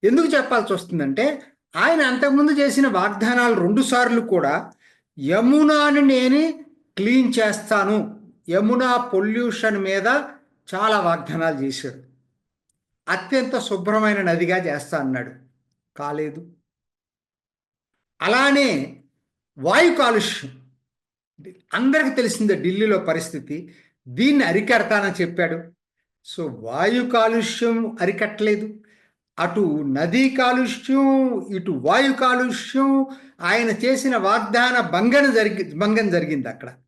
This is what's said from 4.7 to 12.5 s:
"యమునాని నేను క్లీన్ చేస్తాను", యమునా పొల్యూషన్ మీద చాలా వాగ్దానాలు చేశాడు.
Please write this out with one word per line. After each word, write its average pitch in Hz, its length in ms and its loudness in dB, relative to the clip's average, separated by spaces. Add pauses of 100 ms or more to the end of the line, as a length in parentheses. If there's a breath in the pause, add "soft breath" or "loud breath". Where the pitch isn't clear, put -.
"యమునాని 285 840 4
నేను 277 640 2 (320)
క్లీన్ 240 420 2
చేస్తాను", 208 880 0 (220)
యమునా 247 480 2
పొల్యూషన్ 220 800 -2
మీద 190 280 -2 (720)
చాలా 214 240 0
వాగ్దానాలు 165 640 -2
చేశాడు. 131 380 -8 (1080)